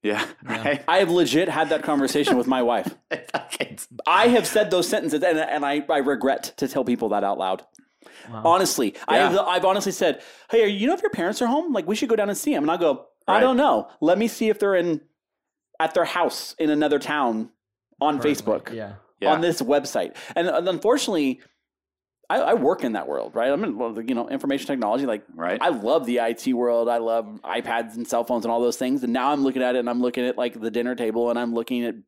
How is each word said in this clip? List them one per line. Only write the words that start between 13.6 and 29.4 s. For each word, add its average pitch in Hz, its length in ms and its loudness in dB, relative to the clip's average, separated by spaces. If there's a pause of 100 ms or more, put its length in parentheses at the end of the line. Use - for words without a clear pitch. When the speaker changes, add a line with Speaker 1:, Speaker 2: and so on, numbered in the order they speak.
Speaker 3:
Let 170 160 4
me 226 100 2
see 220 220 0
if 214 100 0
they're 202 160 4
in, 170 260 2 (760)
at 160 140 0
their 175 120 4
house - 540 -2
in 156 100 2
another 147 300 2
town 123 500 -2 (520)
on 147 160 2
Speaker 2:
Right, 123 100 -2
Speaker 3:
Facebook, - 460 -2
Speaker 2:
yeah. 104 200 -10 (280)
Speaker 1:
Yeah. 147 120 2
Speaker 3:
on 160 80 0
this 170 200 0
website." 135 540 -2 (200)
And, 175 140 0
and 170 180 0
unfortunately, 180 720 0 (880)
I, 196 100 0
I 185 140 2
work 175 300 2
in 120 100 -2
that 80 140 -4
world, 67 280 -6
right? 120 160 0
I'm 165 120 0
in, 135 140 -4
well, 113 240 -6
you 120 140 -4
know, 117 140 -4
information 135 380 -4
technology. 127 380 -2
Like, 110 180 -4 (120)
Speaker 1:
Right. 85 260 -4
Speaker 3:
I 160 80 2
love 127 360 0
the 120 160 0
I 117 120 0
T 127 200 -2
world. 120 360 2
I 120 80 0
love 113 280 -2 (180)
iPads 117 520 -4
and 117 120 -8
cell 120 160 0
phones 117 220 -2
and 120 60 -2
all 117 100 0
those 120 160 0
things. 127 260 -2
And 120 100 -2
now 131 180 0
I'm 143 120 0